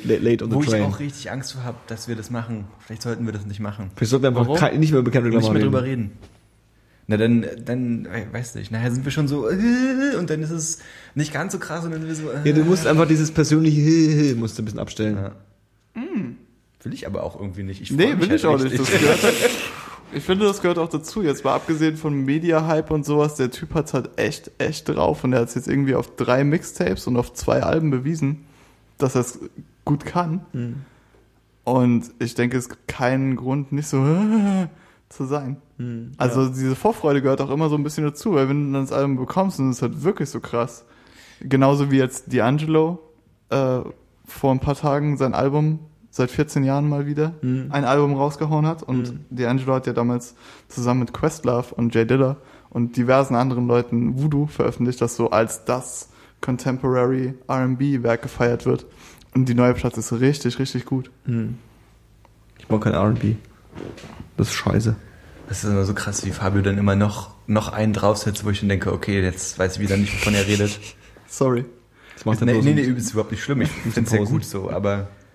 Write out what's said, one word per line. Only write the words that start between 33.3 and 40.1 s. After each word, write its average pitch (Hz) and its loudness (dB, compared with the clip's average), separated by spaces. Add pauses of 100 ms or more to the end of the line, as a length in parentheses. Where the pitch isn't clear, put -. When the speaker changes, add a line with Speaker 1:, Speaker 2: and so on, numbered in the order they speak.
Speaker 3:
Grund, 135 -4
nicht 147 -4
so, 143 -2
<laughs> 135 4
äh, 196 2 (420)
zu - -8
sein. 139 -4 (220)
Speaker 1:
Mhm, 120 -10
Speaker 3:
Also 131 2
Speaker 1:
ja. 131 2
Speaker 3:
diese 131 -2
Vorfreude 151 0
gehört 135 2
auch 139 -2
immer 156 0
so 147 0
ein 147 0
bisschen 151 -4
dazu, 147 -2
weil 135 4
wenn 143 0
du 135 -4
dann 135 -2
das - -6
Album 139 0
bekommst, 185 -2
dann 135 2
ist 120 -2
es - -8
halt 120 -4
wirklich 156 -2